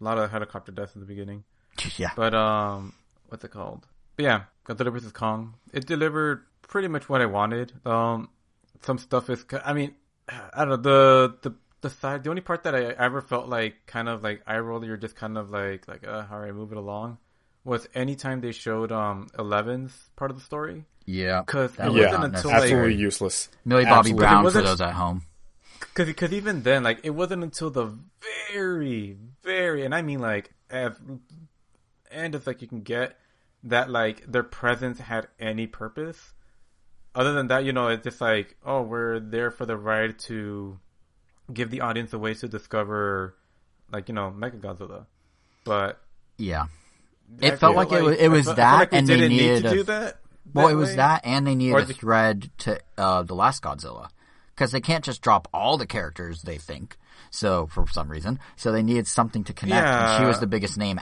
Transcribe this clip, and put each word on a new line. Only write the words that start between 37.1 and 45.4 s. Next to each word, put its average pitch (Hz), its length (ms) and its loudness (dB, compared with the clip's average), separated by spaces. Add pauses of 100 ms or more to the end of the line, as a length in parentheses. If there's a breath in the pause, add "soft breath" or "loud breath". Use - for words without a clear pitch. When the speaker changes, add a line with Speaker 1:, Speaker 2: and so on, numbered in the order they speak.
Speaker 1:
Other 127 180 2
than 139 160 -2
that, 131 160 2
you 135 80 -2
know, 123 160 0
it's 113 160 -2
just 120 160 -8
like, 110 440 0
"Oh, 139 180 -2
we're 117 380 -4
there 113 300 -4
for 120 160 -10
the 113 100 -4
ride 110 440 -2
to 101 580 -10 (760)
give 117 180 -6
the 127 120 -8
audience 117 300 -4
a 117 60 -8
way 110 160 -4
to 120 140 -12
discover, 104 840 -4 (560)
like, 101 180 -10
you 117 60 -8
know, 101 220 -6
Mechagodzilla." 101 720 -12 (580)